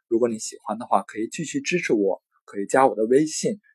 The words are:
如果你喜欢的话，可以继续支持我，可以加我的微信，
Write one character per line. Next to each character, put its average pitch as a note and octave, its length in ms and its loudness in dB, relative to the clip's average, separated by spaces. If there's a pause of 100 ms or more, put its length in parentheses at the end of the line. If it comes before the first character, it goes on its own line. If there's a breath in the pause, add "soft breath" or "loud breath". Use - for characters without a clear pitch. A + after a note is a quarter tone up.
如 A2+ 120 2
果 A#2+ 100 2
你 A2 100 -6
喜 - 240 -10
欢 A2 160 -6
的 A#2+ 60 -10
话， A2+ 180 2
可 - 160 -12
以 A2+ 80 -4
继 - 160 -8
续 C#3 160 -6
支 F3 200 -4
持 - 120 -4
我， G2+ 320 0 (220)
可 - 160 -8
以 G2+ 40 -4
加 C3+ 220 6
我 G2 80 0
的 A2+ 100 0
微 C3+ 200 4
信， C3+ 340 -4 (160)